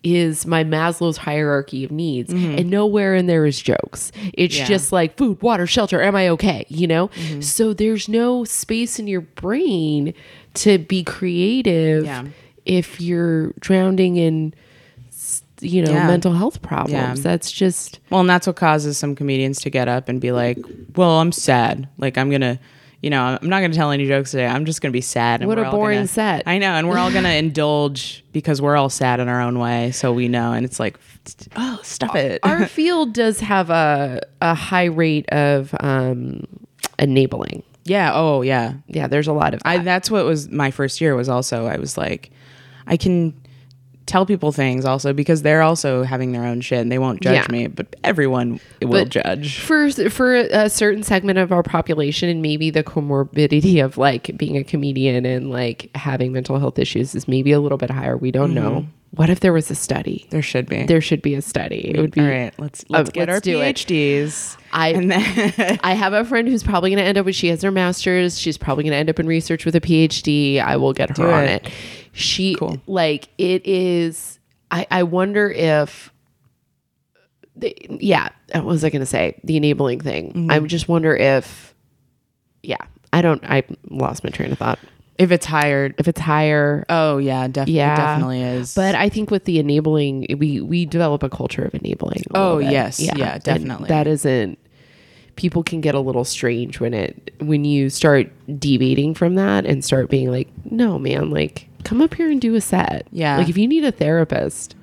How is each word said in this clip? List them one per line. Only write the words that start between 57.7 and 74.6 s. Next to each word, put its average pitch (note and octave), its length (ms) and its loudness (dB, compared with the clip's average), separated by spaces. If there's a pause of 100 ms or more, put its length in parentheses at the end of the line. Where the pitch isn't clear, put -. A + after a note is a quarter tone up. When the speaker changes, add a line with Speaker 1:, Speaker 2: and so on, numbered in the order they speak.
Speaker 1:
bit B2 120 -4
higher. C3 280 -4
We B2+ 140 -2
don't C3+ 220 2
know. - 180 0
Speaker 2:
Mm-hmm. D3+ 160 -4 (240)
Speaker 1:
What D#3+ 180 4
if F3+ 120 2
there F3+ 120 4
was D#3+ 160 0
a D3 60 -4
study? - 560 -4
Speaker 2:
There D#3 100 0
should B2+ 260 -2
be. - 180 -4
Speaker 1:
There E3 140 6
should D#3 220 0
be C#3+ 140 0
a C#3+ 60 -4
study. - 540 -6
It D#3 60 2
would D#3 100 0
be - 100 0
Speaker 2:
All D3 60 6
right, B2+ 300 -2
let's, - 320 -12
let's D3+ 200 2
Speaker 1:
uh, - 40 -12
Speaker 2:
get E3+ 160 -2
Speaker 1:
let's F3+ 60 0
Speaker 2:
our G#3 60 0
Speaker 1:
do E3+ 180 0
it. - 20 0
Speaker 2:
P C#3 80 0
H - 160 -6
Ds. D3 720 -2 (160)
Speaker 1:
I, D#3+ 160 2
Speaker 2:
And F3+ 220 2
then G3+ 680 0
<laughs> - 40 -4
Speaker 1:
I F#3 100 2
have G3 200 0
a A3 120 2
friend A#3 220 0
who's A#3+ 160 0
probably F#3+ 260 2
gonna G3 140 2
end G3 160 2
up F#3+ 80 0
with, F#3+ 80 -2
she - 140 -2
has E3 120 0
her F#3+ 80 2
master's. F3+ 720 0
She's D#3 180 -4
probably D3 280 -2
gonna D3+ 100 0
end D#3 160 0
up D#3+ 80 0
in D#3+ 80 0
research D#3+ 380 -2
with E3 100 0
a D#3+ 60 4
P E3+ 160 2
H D#3+ 260 2
D. C#3+ 360 2
I C3+ 180 2
will C3+ 160 2
get - 160 -2
her C#3 60 -6
Speaker 2:
Do E3 140 2
Speaker 1:
on D#3 140 4
Speaker 2:
it. G2 240 -2
Speaker 1:
it. - 40 -12 (420)
She, - 420 -2
Speaker 2:
Cool. D#3 320 -6
Speaker 1:
like, E3 400 -2 (100)
it F#3 300 0
is, F3+ 720 -2 (320)